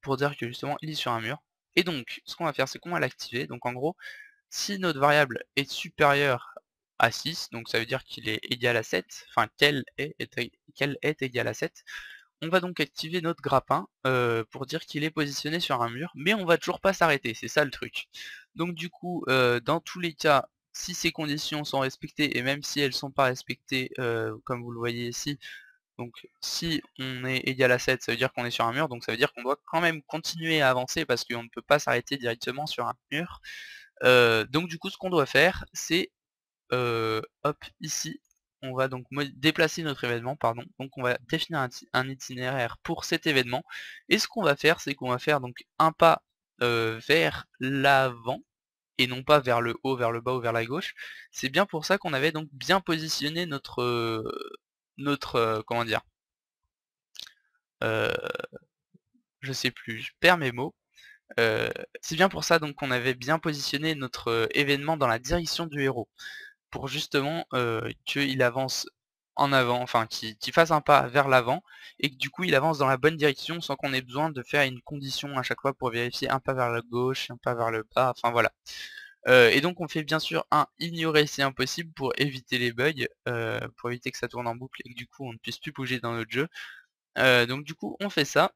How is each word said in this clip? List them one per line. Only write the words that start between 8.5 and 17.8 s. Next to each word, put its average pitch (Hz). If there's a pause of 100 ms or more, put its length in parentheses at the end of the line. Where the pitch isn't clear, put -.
à 110
sept, -
enfin 113
qu'elle 143 (140)
est, 143
est, 117 (240)
qu'elle 143
est 151
égale 123
à 113
sept, - (600)
on 160
va 185
donc 180
activer 160
notre 165
grappin, 139 (180)
euh, 120
pour 131
dire 156
qu'il 147
est 156
positionné 151
sur 127
un 117
mur, 135
mais 165
on 202
va 165
toujours -
pas 190
s'arrêter, 139
c'est 110
ça 151
le 135
truc. - (480)